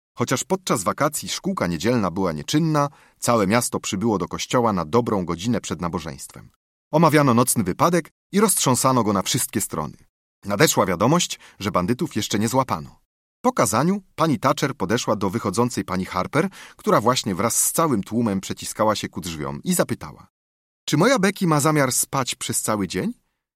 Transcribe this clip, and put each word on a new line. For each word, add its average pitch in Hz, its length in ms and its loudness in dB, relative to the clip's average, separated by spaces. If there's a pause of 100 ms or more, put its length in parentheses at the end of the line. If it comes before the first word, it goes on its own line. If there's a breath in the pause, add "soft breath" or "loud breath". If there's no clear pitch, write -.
(180)
Chociaż 123 260 -2
podczas 185 380 -2
wakacji 98 460 -2
szkółka 95 380 -4
niedzielna 90 440 0
była 90 220 -2
nieczynna, 147 560 0 (300 soft breath)
całe 113 280 2
miasto 110 340 0
przybyło 104 380 0
do 87 100 -6
kościoła 117 440 0
na 90 120 0
dobrą 107 400 0
godzinę 87 360 -2
przed 85 200 -8
nabożeństwem. 80 720 -8 (400)
Omawiano 147 440 6
nocny 123 300 2
wypadek 156 460 0 (220)
i 196 80 2
roztrząsano 127 640 2
go 104 80 0
na 95 100 2
wszystkie - 380 -4
strony. 78 360 -6 (480)
Nadeszła 104 420 2
wiadomość, 110 520 2 (200 loud breath)
że 98 120 -4
bandytów 110 460 0
jeszcze 107 220 -2
nie 110 100 0
złapano. 110 540 -2 (420)
Po 247 80 2
kazaniu 160 500 2 (120)
pani 151 240 2
Thatcher 139 380 0
podeszła 107 400 0
do 98 140 -2
wychodzącej 110 540 -2
pani 92 200 -4
Harper, 92 440 -2 (280 loud breath)
która 180 240 2
właśnie 113 340 0
wraz 104 300 0
z - 80 -2
całym 143 300 0
tłumem 107 380 -2
przeciskała 107 560 -2
się 98 120 -6
ku - 120 -12
drzwiom, 73 440 -8
i 180 100 0
zapytała: - 540 -6 (560)
„Czy - 120 -2
moja 240 220 4
Becky 190 280 0
ma 151 140 4
zamiar 143 320 2
spać - 420 -4
przez - 280 -6
cały 101 260 0
dzień? 143 260 -4 (420)